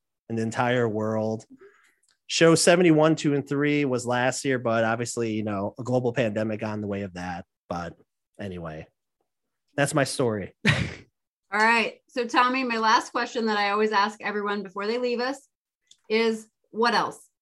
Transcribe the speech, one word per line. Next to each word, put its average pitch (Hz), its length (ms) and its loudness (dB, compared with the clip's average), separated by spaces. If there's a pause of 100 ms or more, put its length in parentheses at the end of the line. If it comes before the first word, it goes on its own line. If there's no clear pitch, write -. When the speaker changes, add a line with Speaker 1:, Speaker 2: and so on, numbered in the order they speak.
(280)
Speaker 1:
in 113 80 -4
the 113 60 -2
entire 123 460 0
world. 110 560 -4 (840)
Show 165 260 6
seventy-one, 160 640 6
two, 147 180 0
and 139 140 -2
three 147 360 0
was 123 220 -2
last 123 380 0
year, 131 160 0
but 113 240 0
obviously, 113 480 -2
you 107 100 -2
know, 101 340 -4
a - 60 -14
global 123 300 0
pandemic 107 480 -2
got 107 140 -6
in 107 80 -6
the 104 40 -6
way 101 160 -6
of 92 120 -12
that. 90 300 -10 (240)
But 85 260 -8 (460)
anyway, 85 460 -12 (880)
that's 139 180 0
my 143 100 4
story. 107 560 -2
<laughs> - 60 -2
Speaker 2:
All 160 60 4 (800)
right. 220 560 2
So 240 180 -4
Tommy, 254 360 2
my 233 160 -2
last 226 320 2
question 233 360 -2
that 214 100 0
I 202 140 0
always 214 200 0
ask 214 320 0
everyone 202 400 -4
before 196 240 -8
they 233 120 -2
leave 247 220 -2
us 269 280 -6 (600)
is, 220 380 0 (240)
"What 233 240 0
else? 156 240 -2 (240)